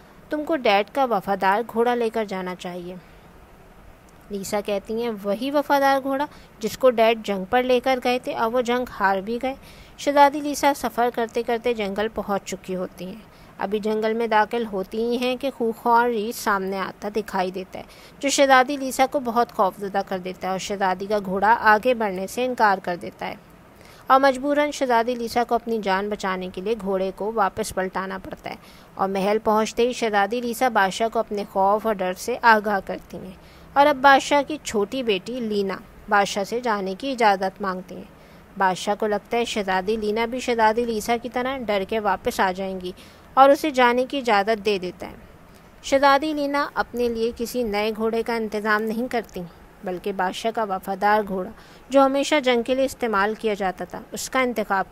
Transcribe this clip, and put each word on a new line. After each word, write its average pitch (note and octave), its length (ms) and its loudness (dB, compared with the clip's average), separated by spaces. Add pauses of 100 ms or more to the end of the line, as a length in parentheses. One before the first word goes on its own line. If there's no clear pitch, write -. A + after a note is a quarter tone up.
(300)
तुमको D4+ 260 -2
डैड G#3+ 340 2
का C#4 140 0
वफ़ादार G3 580 0
घोड़ा A#3 320 0
लेकर A3+ 300 -2
जाना F#3 300 -6
चाहिए।" F3+ 440 -12 (1300)
लीसा G3+ 280 -4
कहती G#3 420 -4
हैं, A#3+ 80 -4
"वही G#3 400 -4
वफ़ादार C#4 500 2
घोड़ा C4+ 280 -4 (340)
जिसको A#3+ 280 2
डैड A3+ 320 4
जंग G3 240 -4
पर B3 180 2
लेकर B3+ 340 2
गए B3 200 0
थे C4+ 140 -6
और A#3 180 0
वो B3+ 120 0
जंग B3 280 -2
हार G3 300 0
भी A3 180 -6
गए।" C4+ 180 -4 (420)
शहजादी C#4+ 420 4
लीसा C#4+ 320 2
सफ़र A#3+ 380 0
करते A#3 320 -4
करते A#3 320 0
जंगल G#3 340 -2
पहुंच G3+ 340 -4
चुकी - 300 -10
होती F3+ 320 -8
हैं। G3+ 180 -14 (380)
अभी G3+ 200 -2
जंगल G#3+ 340 0
में A#3 160 0
दाखिल G#3+ 360 2
होती G#3 380 -4
ही A#3+ 120 -2
हैं B3 220 -2
कि C4+ 120 -4
खूंखार A#3 600 2
रीछ A3+ 260 -4
सामने G3 420 -2
आता F#3+ 320 -8
दिखाई G3+ 400 -4
देता F#3 280 -12
है, - 60 -12 (380)
जो C#4 60 -2
शहजादी C4+ 480 4
लीसा C4 300 2
को D4 140 -2
बहुत A#3+ 300 0
खौफजदा G3 520 -2
कर G3 160 -6
देता F#3 280 -8
है F#3 60 -2
और F#3+ 60 -2
शहजादी F#3+ 480 -2
का G#3 120 0
घोड़ा G3 340 2
आगे A3 420 4
बढ़ने G3 320 -2
से A#3+ 180 -4
इनकार A3+ 360 2
कर F3+ 160 -6
देता F3+ 300 -12
है - 100 -10 (760)
और C4 100 6
मजबूरन C#4+ 500 2
शहजादी B3 440 0
लीसा A#3 300 -2
को A#3+ 100 0
अपनी A3+ 240 -2
जान G3 320 0
बचाने F#3 400 -4
के F#3 100 -10
लिए G3+ 140 -2
घोड़े F#3+ 360 -2
को G3 220 -6
वापस G#3+ 400 -2
पलटाना F#3+ 460 -6
पड़ता - 320 -14
है। - 80 -14 (400)
और F#3+ 100 0
महल G3 300 0
पहुंचते A3 480 0
ही B3+ 60 -2
शहजादी G#3 480 0
लीसा A#3+ 280 0
बादशाह G#3+ 400 2
को A3+ 100 -2
अपने G#3 260 -4
खौफ G3+ 420 2
और A3 80 0
डर F#3 200 -4
से A#3 220 -6
आगाह G#3+ 440 4
करती - 360 -10
हैं F#3 200 -14 (400)
और C#4+ 100 8
अब D4 100 4
बादशाह C#4 460 6
की D4+ 140 -6
छोटी G#3+ 460 -2
बेटी A3+ 380 -2
लीना G3+ 400 -2 (300)
बादशाह G3+ 340 2
से A3+ 160 -6
जाने G3+ 340 -2
की C4+ 180 -6
इजाज़त G3+ 500 2
मांगती F#3 320 -6
हैं। F#3 140 -16 (500)
बादशाह F#3+ 360 2
को G#3+ 120 -2
लगता G#3 300 -2
है A#3 80 2
शहजादी F#3+ 520 -2
लीना G#3+ 300 -2
भी B3 140 -6
शहजादी A3+ 440 2
लीसा A#3 320 -2
की A#3 120 -8
तरह B3+ 300 -4
डर G#3 260 -2
के A3 140 -4
वापस G#3 420 -2
आ G3 120 2
जाएंगी F#3+ 420 -8 (440)
और C4+ 120 12
उसे D4+ 200 4
जाने B3 340 4
की C4+ 140 -6
इजाज़त A3+ 400 2
दे G3+ 200 0
देता F3+ 280 -10
है। - 80 -16 (720)
शहजादी C#4 500 4
लीना C#4+ 420 -2
अपने B3 320 -2
लिए A3+ 240 -2
किसी A#3+ 320 -6
नए G#3 280 -2
घोड़े A3 300 -2
का A#3 140 -4
इंतज़ाम G#3+ 460 -2
नहीं A3+ 260 -4
करती, G#3+ 340 -6 (420)
बल्कि F#3 280 -6
बादशाह G3 400 -4
का A3+ 120 -2
वफ़ादार G3 580 0
घोड़ा, G3 280 -6 (400)
जो C4+ 120 6
हमेशा C#4 380 2
जंग A#3+ 240 2
के B3+ 100 0
लिए C4+ 100 2
इस्तेमाल A3 500 0
किया G#3+ 200 -2
जाता F#3+ 300 -4
था, - 200 -12 (100)
उसका C4 280 -2
इंतखाब G#3 500 -2